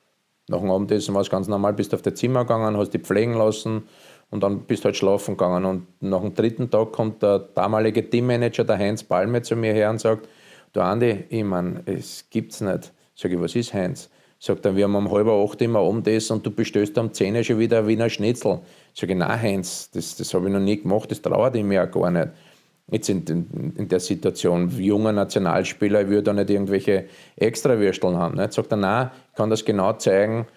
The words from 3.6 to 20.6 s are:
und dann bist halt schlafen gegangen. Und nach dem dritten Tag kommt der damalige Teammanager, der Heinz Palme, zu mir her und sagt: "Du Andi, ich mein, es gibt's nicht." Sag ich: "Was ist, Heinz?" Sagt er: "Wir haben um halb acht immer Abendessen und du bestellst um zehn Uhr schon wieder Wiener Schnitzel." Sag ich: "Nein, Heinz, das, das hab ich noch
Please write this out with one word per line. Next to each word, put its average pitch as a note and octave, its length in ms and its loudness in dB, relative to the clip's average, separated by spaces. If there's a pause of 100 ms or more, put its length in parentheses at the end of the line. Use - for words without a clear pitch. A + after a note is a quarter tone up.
und G#2 120 -4
dann G2+ 180 0
bist - 240 -4
halt G2+ 120 2
schlafen G2 400 0
gegangen. F2+ 280 2
Und F#2+ 220 -2 (140)
nach F#2+ 200 0
dem G2 140 -6
dritten A2+ 360 0
Tag A2 220 2
kommt A2 300 -4
der G2+ 160 4
damalige G#2+ 680 0
Teammanager, A#2+ 560 2
der G#2 140 2
Heinz G#2 240 0
Palme, G#2+ 400 0
zu A#2 140 -2
mir A2 160 0
her G#2+ 180 2
und A2+ 100 -4
sagt: A2 280 0 (440)
"Du G2+ 80 0
Andi, G2+ 480 2
ich A2 160 -2
mein, F2+ 420 -2
es - 440 -8
gibt's - 300 -6
nicht." F#2+ 320 -4 (220)
Sag - 160 -4
ich: F2+ 100 0
"Was F2 140 -2
ist, A#2+ 180 -2
Heinz?" F#2 380 -4 (280)
Sagt - 280 -2
er: F#2+ 100 2
"Wir G2+ 80 4
haben G2+ 120 2
um G2+ 140 0
halb G#2 180 2
acht G#2 340 2
immer A#2 160 2
Abendessen G#2+ 580 0
und - 80 -6
du G#2+ 60 -4
bestellst G#2 480 0
um A2+ 140 -2
zehn G2+ 240 0
Uhr A#2 80 2
schon A2+ 140 0
wieder A2+ 280 2
Wiener A2 240 2
Schnitzel." G#2 500 0 (320)
Sag - 160 -6
ich: F#2+ 80 2
"Nein, G#2+ 240 0
Heinz, G2 520 -4
das, - 240 -8
das - 180 -8
hab F2+ 100 2
ich G2 80 0
noch G2 80 2